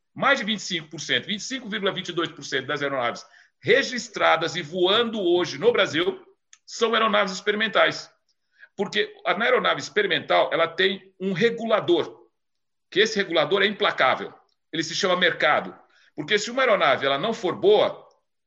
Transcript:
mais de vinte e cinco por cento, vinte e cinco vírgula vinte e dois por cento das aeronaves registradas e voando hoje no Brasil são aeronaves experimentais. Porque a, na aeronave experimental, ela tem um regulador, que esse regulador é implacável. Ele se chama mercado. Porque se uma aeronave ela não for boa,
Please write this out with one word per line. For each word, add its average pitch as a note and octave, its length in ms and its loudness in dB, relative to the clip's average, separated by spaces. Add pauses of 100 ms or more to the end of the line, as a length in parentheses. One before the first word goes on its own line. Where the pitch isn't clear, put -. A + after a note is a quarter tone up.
(140)
mais B3 260 0
de G#3+ 60 -6
vinte G#3 140 -4
e - 40 -12
cinco D#3+ 260 -8
por D#3 120 -12
cento, B2+ 240 -2
vinte F#3+ 160 -6
e - 20 -12
cinco B3 260 -10
vírgula G3 220 -2
vinte F3+ 180 -10
e F3 40 -10
dois D#3+ 180 -4
por C#3+ 120 -18
cento C3+ 220 -4
das C#3+ 160 -4
aeronaves C3 440 -4 (360)
registradas E3+ 960 0
e F3 60 -6
voando G3 600 0
hoje F3 360 0
no D#3+ 140 4
Brasil D#3 480 0 (460)
são A3+ 280 -2
aeronaves G#3 400 2
experimentais. F#3+ 760 0 (680)
Porque G#3 380 -2 (120)
a, F3 80 2
na G#3 120 -2
aeronave F3 360 2
experimental, F3 720 0
ela E3 160 2
tem F#3+ 520 -2
um F#3+ 140 -4
regulador, F#3+ 880 0 (680)
que D#3+ 100 -2
esse A3 180 2
regulador E3 440 0
é G3 60 2
implacável. C#3 640 0 (380)
Ele D#3+ 120 -4
se - 120 -8
chama F3+ 220 0
mercado. D3+ 600 0 (380)
Porque G3+ 240 0
se A3 100 -6
uma B3 120 -2
aeronave E3 440 2
ela C#3 120 2
não G#3 160 -2
for F3 220 -4
boa, F3 520 4 (400)